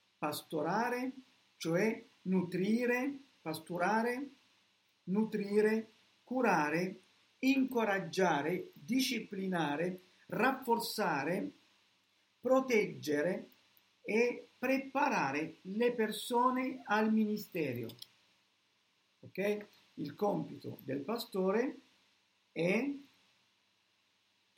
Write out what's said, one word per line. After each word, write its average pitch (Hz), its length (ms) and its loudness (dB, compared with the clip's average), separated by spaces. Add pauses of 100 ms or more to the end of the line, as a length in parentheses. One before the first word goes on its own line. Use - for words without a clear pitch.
(160)
pastorare, 214 960 -2 (440)
cioè 190 460 0 (200)
nutrire, 220 960 0 (220)
pasturare, 214 920 -2 (720)
nutrire, 214 880 2 (320)
curare, 185 760 2 (380)
incoraggiare, 185 1300 2
disciplinare, 185 1300 -2 (280)
rafforzare, 214 1200 0 (880)
proteggere 196 1120 0 (520)
e 233 540 0
preparare 220 1040 0
le 226 300 0
persone 247 920 0
al 220 280 2
ministero. 170 760 0 (1300)
Ok? 202 460 -4 (280)
Il 147 200 -8
compito 170 720 -4
del 139 160 -6
pastore 220 800 -2 (720)
è 220 420 0 (1600)